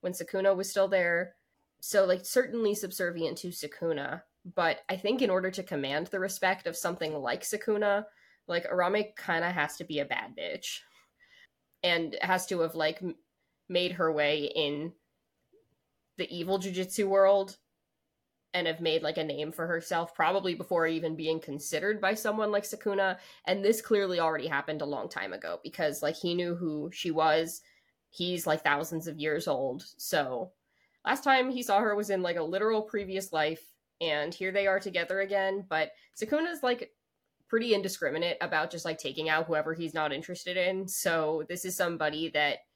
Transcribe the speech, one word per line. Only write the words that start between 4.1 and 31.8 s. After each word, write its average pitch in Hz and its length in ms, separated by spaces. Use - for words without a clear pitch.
but 165 240
I 185 80
think 226 240
in 240 80
order 185 220
to 185 120
command 147 440
the 196 120
respect 190 480
of 165 80
something 170 380
like 131 300
Sukuna, 208 600
like, 170 220
Arame 180 460
kinda 170 340
has 151 280
to 170 60
be 151 160
a 143 60
bad 113 300
bitch - 440
and 165 380
has 185 260
to 180 140
have, 165 140
like, 156 260
m-, 180 140
made 180 240
her 170 180
way 147 440
in 147 380
the 175 180
evil 185 240
jujitsu 185 480
world 196 500
and 175 140
have 165 120
made, 160 240
like, 156 140
a 156 60
name 151 280
for 165 160
herself, 165 480
probably 185 400
before 170 320
even 160 300
being 160 240
considered 160 580
by 196 140
someone 214 400
like 208 100
Sukuna. 196 540
And 196 180
this 220 200
clearly 190 400
already 160 260
happened 147 340
a 147 40
long 139 240
time 92 240
ago 87 280
because, 151 400
like, 151 140
he 175 180
knew 175 220
who 156 380
she - 180
was. 160 500
He's, 175 360
like, 156 160
thousands 160 440
of 160 120
years 156 300
old. 135 340
So 135 560
last 277 220
time 262 240
he 247 140
saw 202 180